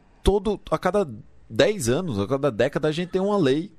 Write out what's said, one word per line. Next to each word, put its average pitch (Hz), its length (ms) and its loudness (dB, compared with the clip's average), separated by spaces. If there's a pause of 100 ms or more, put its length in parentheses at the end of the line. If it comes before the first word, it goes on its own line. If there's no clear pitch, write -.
(240)
todo, 202 360 0 (120)
a 156 80 -2
cada 185 280 0 (400)
dez 143 400 2
anos, 135 320 0
a 101 80 -2
cada 139 240 0
década, 147 360 0
a 156 40 0
gente 170 180 -6
tem 185 120 -2
uma 202 160 0
lei 156 420 2